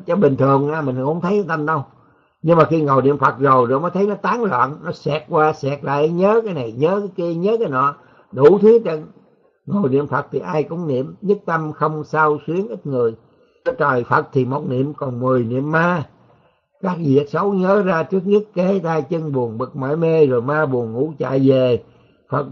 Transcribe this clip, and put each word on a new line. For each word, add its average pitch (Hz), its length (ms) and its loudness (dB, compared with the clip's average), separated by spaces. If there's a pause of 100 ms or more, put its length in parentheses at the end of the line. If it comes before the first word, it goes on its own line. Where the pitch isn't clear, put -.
Chứ 170 100 0
bình 131 200 4
thường 139 360 2
á, 160 80 -4
mình 131 240 -4
không 160 160 -2
thấy 180 120 -2
cái 208 160 0
tâm 156 180 -4
đâu. 156 180 -2 (580)
Nhưng 165 160 4
mà 151 60 6
khi 156 180 2
ngồi 135 200 2
niệm 139 160 2
Phật 123 200 0
rồi, 131 280 4
rồi 131 140 0
mới 175 100 -4
thấy 185 160 0
nó 208 80 -2
tán 202 300 -4
loạn, 135 380 0
nó 165 100 -8
xẹt 151 360 -6
qua, 156 240 2
xẹt 143 320 -8
lại, 143 240 0
nhớ 190 360 2
cái 202 100 -6
này, 120 180 -8
nhớ 160 280 0
cái 202 160 -8
kia, 170 180 -4
nhớ 196 260 0
cái 214 80 -4
nọ, 139 260 0 (380)
đủ 151 260 6
thứ 208 140 8
hết 233 120 6
trơn. 160 220 -6 (600)
Ngồi 104 220 -2
niệm 139 180 0
Phật 139 260 -4
thì 143 60 -4
ai 156 240 -2
cũng 165 240 -8
niệm, 143 340 -4
nhất 196 260 0
tâm 160 260 -4
không 151 320 -4
sao 151 420 0
xuyến 185 220 -4
ít 208 180 -12
người. 120 300 0 (640)
Trời 131 260 0
Phật 147 280 0
thì 131 120 2
một 139 240 -6
niệm, 135 260 -4
còn 123 260 -8
mười 127 240 0
niệm 131 280 -4
ma. 170 300 0 (800)
Các 185 160 -4
việc 143 320 2
xấu 196 220 0
nhớ 196 300 2
ra 175 200 0
trước 185 240 -4
nhất, 202 160 4 (120)
kế 185 300 0
tay 160 180 -2
chân 160 300 -4
buồn 117 260 -2
bực 127 180 -8
mỏi 139 200 -4
mê, 160 300 4
rồi 123 160 2
ma 151 240 0
buồn 120 260 -2
ngủ 143 260 -4
chạy 135 300 0
về. 127 340 2 (480)
Phật 139 220 -4